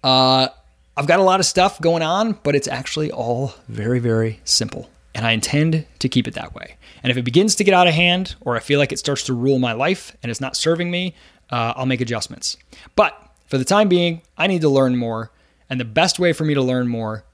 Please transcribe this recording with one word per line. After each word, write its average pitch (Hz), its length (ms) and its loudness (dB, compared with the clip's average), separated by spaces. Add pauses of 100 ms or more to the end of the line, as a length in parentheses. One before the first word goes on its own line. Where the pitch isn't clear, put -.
uh, 131 420 4 (480)
I've 143 100 -4
got 165 140 4
a 196 40 4
lot 185 180 4
of - 40 0
stuff - 360 0
going 165 200 0
on, 196 420 -2
but 143 120 0
it's 139 140 -2
actually 143 420 -6
all 120 420 -4 (140)
very, 113 320 -2
very 113 460 0
simple. - 440 -2 (240)
And 110 120 -4
I 117 60 2
intend 151 540 0 (140)
to - 80 -2
keep 127 200 0
it - 80 -10
that - 200 -12
way. - 220 -18 (260)
And 131 80 -2
if 123 60 0
it 123 60 -4
begins 175 320 4
to - 80 0
get 190 100 6
out 180 140 6
of 165 60 2
hand, 175 480 2
or 120 140 -2
I 113 40 -2
feel 143 200 0
like 139 120 0
it 135 80 -6
starts 143 240 -4
to 131 100 -2
rule 127 260 2
my 120 140 0
life 151 500 -4
and 120 60 -6
it's 113 100 -8
not 135 160 -8
serving 170 340 0
me, 175 240 -4 (360)
uh, 117 260 -2
I'll 131 120 -4
make 127 140 0
adjustments. - 540 -6 (400)
But - 240 0 (280)
for 139 100 -4
the 131 80 -2
time 208 240 4
being, 175 320 2 (160)
I 170 100 -2
need 185 140 0
to 151 80 2
learn 135 260 2
more. 113 360 -4 (380)
And 127 100 -6
the 120 60 -6
best 156 340 -2
way 175 140 2
for 160 120 -4
me 151 80 0
to 135 80 0
learn 127 260 0
more 110 460 -6